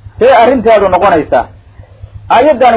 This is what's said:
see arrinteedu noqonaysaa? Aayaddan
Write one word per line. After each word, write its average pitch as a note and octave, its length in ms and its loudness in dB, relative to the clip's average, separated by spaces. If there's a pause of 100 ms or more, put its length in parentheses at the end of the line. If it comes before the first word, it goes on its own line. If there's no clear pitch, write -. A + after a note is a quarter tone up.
(180)
see B3 140 2 (100)
arrinteedu A3 460 0
noqonaysaa? E3+ 560 -2 (840)
Aayaddan B3 460 0